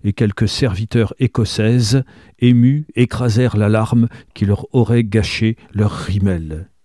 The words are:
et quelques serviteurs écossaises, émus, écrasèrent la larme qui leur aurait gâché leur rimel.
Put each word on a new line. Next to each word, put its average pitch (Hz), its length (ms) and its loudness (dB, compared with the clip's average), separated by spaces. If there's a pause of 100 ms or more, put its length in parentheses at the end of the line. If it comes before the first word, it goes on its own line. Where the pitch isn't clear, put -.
et 104 100 -2
quelques 107 360 -2
serviteurs 110 680 -2
écossaises, 117 840 0 (360)
émus, 123 560 4
écrasèrent 123 640 0
la 104 120 2
larme 113 380 2 (260)
qui - 120 -2
leur 101 280 0
aurait 120 300 2
gâché 110 520 -2 (160)
leur 104 200 0
rimel. 90 800 -4 (140)